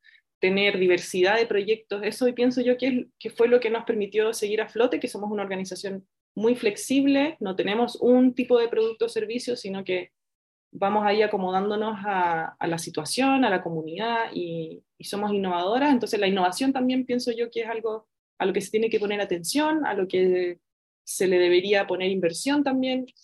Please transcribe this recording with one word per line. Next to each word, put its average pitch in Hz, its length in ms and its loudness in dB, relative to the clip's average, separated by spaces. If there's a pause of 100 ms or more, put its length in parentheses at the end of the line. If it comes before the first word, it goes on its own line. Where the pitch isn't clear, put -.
(400)
tener 196 380 2
diversidad 180 600 4
de 233 100 2
proyectos. 202 560 -2
Eso 233 320 0
pienso 247 260 2
yo 247 160 2
que 254 100 -2
es, 247 180 0 (120)
que 214 140 -10
fue 233 160 4
lo 240 120 6
que 220 120 0
nos 226 140 -2
permitió 214 480 0
seguir 214 280 -2
a 214 80 -8
flote, 247 300 0
que 254 80 -4
somos 208 240 -8
una 208 100 -4
organización 190 680 -8 (280)
muy 220 180 2
flexible, 277 840 0
no 190 160 -4
tenemos 208 440 -2
un 254 360 6
tipo 247 240 2
de 233 80 2
producto 226 380 0
o 233 40 -2
servicio, 233 460 -4
sino 196 280 -8
que 180 280 -6 (600)
vamos 208 360 0
ahí 214 160 4
acomodándonos 208 840 -2
a, 175 440 0 (100)
a 170 80 -4
la 165 100 -2
situación, 247 680 0
a 214 40 2
la 185 140 0
comunidad, 175 720 -4
y, 165 500 -8 (160)
y 175 60 -20
somos 202 280 -4
innovadoras. 196 580 0
Entonces 220 280 0
la 196 80 2
innovación 190 460 2
también 254 320 0
pienso 247 260 -2
yo 233 180 -4
que 233 120 -6
es 220 60 -8
algo 220 400 -6 (300)
a 185 80 -2
lo 190 80 0
que 202 80 -2
se - 80 -10
tiene 226 220 0
que 220 80 2
poner 208 200 -2
atención, 277 680 -2
a 202 80 -2
lo 185 120 -2
que 180 520 0 (440)
se - 240 -2
le 185 120 4
debería 185 480 4
poner 185 240 -2
inversión 196 520 0
también, 262 440 0 (160)